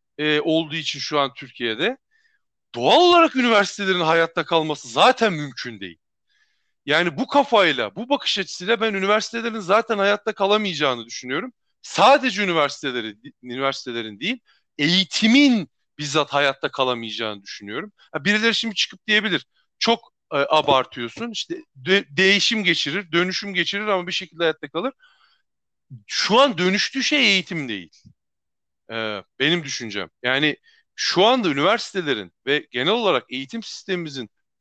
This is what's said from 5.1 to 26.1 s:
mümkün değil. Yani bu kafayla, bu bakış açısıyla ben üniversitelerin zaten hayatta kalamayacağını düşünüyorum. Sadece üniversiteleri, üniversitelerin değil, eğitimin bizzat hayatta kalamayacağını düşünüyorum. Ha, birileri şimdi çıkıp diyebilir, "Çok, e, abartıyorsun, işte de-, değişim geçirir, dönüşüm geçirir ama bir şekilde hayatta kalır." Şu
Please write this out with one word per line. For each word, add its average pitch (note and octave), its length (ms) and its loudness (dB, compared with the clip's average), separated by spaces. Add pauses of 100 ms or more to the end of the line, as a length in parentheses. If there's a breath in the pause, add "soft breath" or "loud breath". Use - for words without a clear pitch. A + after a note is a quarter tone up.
mümkün C3 480 -10
değil. F2+ 180 -14 (880)
Yani D#3+ 300 2
bu A#3 100 -2
kafayla, D#3 720 2
bu A#3 120 -8
bakış C4+ 300 -2
açısıyla F#3+ 420 -4
ben A3 140 -2
üniversitelerin G#3+ 680 -2
zaten G#3 380 0
hayatta G3+ 360 0
kalamayacağını E3 720 0
düşünüyorum. C#3 460 -8 (300)
Sadece A3+ 600 4
üniversiteleri, C3+ 720 -2 (260)
üniversitelerin A#2+ 800 -6
değil, A3 180 -4 (400)
eğitimin G#3+ 920 2 (280)
bizzat D3 340 -2
hayatta C#3 380 0
kalamayacağını A2+ 720 -4
düşünüyorum. A2 500 -12 (200 soft breath)
Ha, C#3 120 -6
birileri G#3+ 300 2
şimdi A3 200 -4
çıkıp - 320 -6
diyebilir, G#3 400 0 (320)
"Çok, - 340 0 (200)
e, D3+ 40 -2
abartıyorsun, C#3 920 0
işte F3+ 260 -8 (200)
de-, F3+ 280 0 (120)
değişim G3 480 2
geçirir, E3+ 480 -2
dönüşüm F#3 420 -2
geçirir G3+ 320 -4
ama F#3+ 200 0
bir F#3 60 -8
şekilde E3+ 300 -8
hayatta D#3 260 -2
kalır." G#3+ 240 -6 (1120 soft breath)
Şu - 340 2